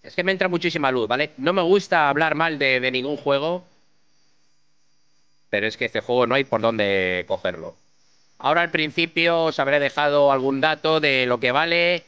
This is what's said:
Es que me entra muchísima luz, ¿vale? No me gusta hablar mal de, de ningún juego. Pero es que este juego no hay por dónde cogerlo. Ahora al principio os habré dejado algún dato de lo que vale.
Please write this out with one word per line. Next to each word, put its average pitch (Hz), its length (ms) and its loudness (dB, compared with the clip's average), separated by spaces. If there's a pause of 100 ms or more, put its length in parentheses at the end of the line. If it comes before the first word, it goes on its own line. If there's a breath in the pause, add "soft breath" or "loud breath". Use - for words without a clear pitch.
Es - 120 -18
que 180 80 -4
me 190 80 0
entra 185 160 -2
muchísima 165 440 -2
luz, 117 160 0
¿vale? 139 300 -2
No 151 160 0
me 196 80 0
gusta 175 480 2
hablar 151 260 0
mal 156 240 -2
de, 131 200 2
de 127 120 -2
ningún 131 260 -4
juego. 151 480 -2 (1800)
Pero 107 180 -2
es 110 100 -6
que 123 80 -4
este 113 160 -6
juego 123 260 0
no 123 80 0
hay 139 80 0
por 113 180 -2
dónde 98 680 0
cogerlo. 90 480 -6 (640)
Ahora 156 220 2
al 170 100 -2
principio 165 760 0
os 151 140 -2
habré 139 200 2
dejado 143 520 2
algún 135 300 0
dato 156 380 0
de 135 260 2
lo 123 140 0
que 123 120 0
vale. 170 560 0